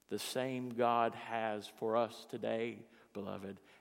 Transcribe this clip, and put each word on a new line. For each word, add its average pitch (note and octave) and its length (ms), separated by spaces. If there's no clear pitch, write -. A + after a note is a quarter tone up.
The G#2 100
same B2+ 500
God A#2 460
has A2 520
for A2+ 180
us A#2 320
today, A2+ 560
beloved, G2 460